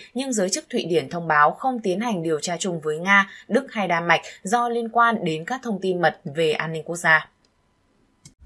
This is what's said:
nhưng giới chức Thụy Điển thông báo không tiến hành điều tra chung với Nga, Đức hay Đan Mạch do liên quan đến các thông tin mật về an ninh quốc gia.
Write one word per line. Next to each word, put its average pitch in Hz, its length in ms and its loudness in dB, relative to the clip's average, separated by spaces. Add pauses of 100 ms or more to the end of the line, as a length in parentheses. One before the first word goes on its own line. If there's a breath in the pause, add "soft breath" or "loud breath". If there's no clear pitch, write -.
(140 loud breath)
nhưng 262 180 -4
giới 196 180 0
chức - 200 -6
Thụy - 140 -2
Điển 151 260 0
thông 175 180 -6
báo 151 220 6
không 254 320 -4
tiến 185 180 -2
hành 220 220 -2
điều 160 180 0
tra 175 160 -4
chung 170 240 -4
với 151 180 -4
Nga, 196 320 4 (180 loud breath)
Đức 262 240 0
hay 196 160 -2
Đan 170 200 0
Mạch 165 120 4 (220 loud breath)
do 240 260 0
liên 233 200 -4
quan 233 360 2
đến 160 200 -2
các 262 180 -6
thông 214 200 -4
tin 180 180 -2
mật 160 240 2
về 156 280 0
an 160 200 -4
ninh 160 100 -6
quốc 170 140 -8
gia. 160 320 4 (1160)